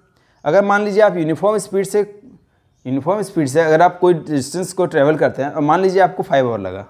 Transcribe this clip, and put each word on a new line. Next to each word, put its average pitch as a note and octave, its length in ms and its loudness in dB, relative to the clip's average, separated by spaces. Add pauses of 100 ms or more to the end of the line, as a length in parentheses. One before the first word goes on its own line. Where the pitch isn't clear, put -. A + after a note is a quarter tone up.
(460)
अगर F3+ 200 2
मान G3+ 160 0
लीजिए G#3 220 2
आप F#3+ 140 2
यूनिफॉर्म E3+ 400 -2
स्पीड F#3+ 280 -4
से, G#3 160 -2 (840)
यूनिफॉर्म C#3 360 -2
स्पीड D#3+ 260 -2
से C#3+ 140 0
अगर D#3 200 4
आप F3 180 2
कोई F3+ 140 4
डिस्टेंस D3+ 600 -4
को F3+ 120 0
ट्रैवल D#3 300 2
करते C#3 280 -2
हैं C#3+ 80 -6
और D#3 100 -4
मान D#3 200 2
लीजिए F#3+ 200 2
आपको F3+ 220 0
फ़ाइव C3+ 260 0
आवर A2 100 -4
लगा, F#2+ 300 -8